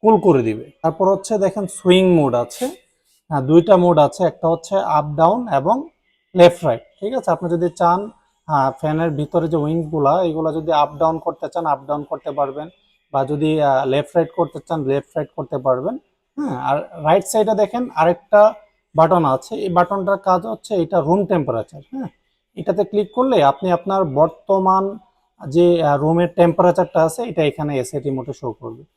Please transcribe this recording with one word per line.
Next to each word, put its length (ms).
কুল 180
করে 240
দিবে। 280
তারপর 320
হচ্ছে 240
দেখেন 300
সুইং 380
মোড 200
আছে, 300
হ্যাঁ, 120
দুইটা 360
মোড 220
আছে, 240
একটা 240
হচ্ছে 300
আপ 280
ডাউন 320
এবং 400
লেফট 300
রাইট। 180
ঠিক 140
আছে, 180
আপনি 180
যদি 200
চান, 300
হ্যাঁ, 240
ফ্যানের 400
ভিতরে 360
যে 100
উইংসগুলা, 680
এগুলা 280
যদি 200
আপ 260
ডাউন 220
করতে 340
চান, 120
আপ 220
ডাউন 160
করতে 280
পারবেন, 360
বা 140
যদি, 360
আহ, 240
লেফট 300
রাইট 220
করতে 300
চান, 160
লেফট 320
রাইট 200
করতে 220
পারবেন। 400
হ্যাঁ, 220
আর 180
রাইট 180
সাইডে 320
দেখেন 400
আরেকটা 580
বাটন 300
আছে, 300
এই 140
বাটনটার 480
কাজ 280
হচ্ছে 300
এটা 260
রুম 240
টেম্পারেচার। 560
হ্যাঁ, 180
এটাতে 280
ক্লিক 300
করলে 300
আপনি 280
আপনার 340
বর্তমান 920
যে, 360
আহ, 180
রুমের 340
টেম্পারেচারটা 680
আছে, 200
এটা 200
এখানে 360
এসি 200
রিমোটে 340
শো 200
করবে। 300